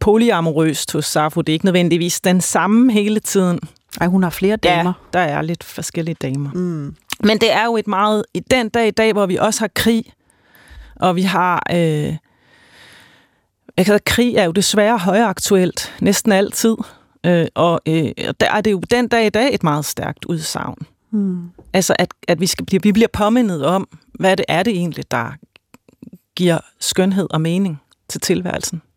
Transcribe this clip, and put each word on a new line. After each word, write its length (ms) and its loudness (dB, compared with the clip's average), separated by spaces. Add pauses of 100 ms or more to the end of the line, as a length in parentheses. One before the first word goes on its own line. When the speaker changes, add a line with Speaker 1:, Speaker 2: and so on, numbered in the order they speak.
Speaker 1:
polyamorøst 920 2
hos 140 -2
Sappho. 340 0
Det 120 -2
er 20 2
ikke 100 -2
nødvendigvis 560 2
den 200 2
samme 520 4
hele 280 2
tiden. 380 0 (420)
Speaker 2:
Ej, 60 0
hun 160 2
har 80 0
flere 260 0
damer. 360 2 (220)
Speaker 1:
Ja, 40 2
der 60 2
er 180 -2
lidt 220 -6
forskellige 580 -8
damer. 320 -4
Speaker 2:
Mm. 420 -6 (240)
Speaker 1:
Men 200 2
det 120 2
er 120 0
jo 120 0
et 100 -2
meget... 380 0 (100)
i 60 -2
den 280 -4
dag 200 0
i 20 2
dag, 220 0
hvor 140 0
vi 100 -2
også 240 -2
har 140 -4
krig, 300 0 (920)
og 200 0
vi 60 0
har... 480 0
Øh, 60 0
jeg 400 0 (1600)
kan 100 4
sige, 120 4
krig 380 0
er 80 4
jo 80 0
desværre 460 2
højaktuelt 1000 0
næsten 320 2
altid. 440 2 (500)
Øh, 280 4
og, 320 2
øh, 240 0 (180)
og 120 -6
der 100 0
er 100 0
det 120 0
jo 60 0 (120)
den 180 2
dag 180 2
i 40 2
dag 240 0
et 80 -4
meget 220 0
stærkt 400 -8
udsagn. 520 -6 (340)
Speaker 2:
Mm. 400 -4 (220)
Speaker 1:
Altså, 260 2
at, 120 -2 (180)
at 120 0
vi 60 0
skal 200 -6
blive, 160 0
vi 100 4
bliver 200 4
påmindet 520 0
om, 240 0 (260)
hvad 220 2
det 120 -2
er 140 0
det 100 0
egentlig, 380 -4
der 220 -4 (1040)
giver 220 2 (220)
skønhed 500 0
og 100 -2
mening 400 -2 (280)
til 120 -10
tilværelsen. 640 -4 (140)